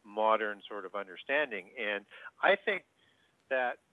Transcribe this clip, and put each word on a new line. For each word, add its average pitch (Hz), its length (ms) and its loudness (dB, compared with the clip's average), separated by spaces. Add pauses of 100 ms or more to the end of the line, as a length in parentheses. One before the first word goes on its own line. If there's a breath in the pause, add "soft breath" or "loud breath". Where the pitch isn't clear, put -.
modern 107 640 2
sort 101 180 -8
of 90 80 -12
understanding. 101 800 -2
And 104 300 -4 (380 loud breath)
I 190 120 6
think 196 280 -2 (680 soft breath)
that 127 280 0 (140)